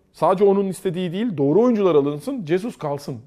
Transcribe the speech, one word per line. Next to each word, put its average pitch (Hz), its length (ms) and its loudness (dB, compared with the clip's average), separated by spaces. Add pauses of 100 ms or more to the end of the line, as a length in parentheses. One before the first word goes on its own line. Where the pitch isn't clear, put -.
(120)
Sadece 180 320 2
onun 196 220 4
istediği 185 460 -4
değil, 208 240 -4
doğru 143 240 2
oyuncular 208 340 2
alınsın, 147 520 0
Jesus 185 320 -4
kalsın. 143 480 -8